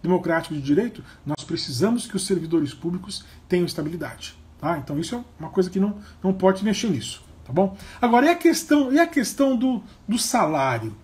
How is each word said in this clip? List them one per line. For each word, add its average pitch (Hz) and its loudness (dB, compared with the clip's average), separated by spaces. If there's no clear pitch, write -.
democrático 170 0
de 147 -4
direito, 147 0
nós 147 -6
precisamos 170 0
que - -10
os 190 -2
servidores 165 0
públicos 180 -8
tenham 180 2
estabilidade, 156 -8
tá? 160 0
Então 143 -6
isso 175 -6
é 240 -8
uma 156 -12
coisa 180 0
que 190 -4
não, 208 0
não 190 0
pode 190 2
mexer 214 0
nisso, - -4
tá - -10
bom? 190 0
Agora, 240 4
e 311 6
a 349 4
questão, 294 2
e 285 4
a 339 4
questão 269 0
do, 247 0
do 226 0
salário 135 0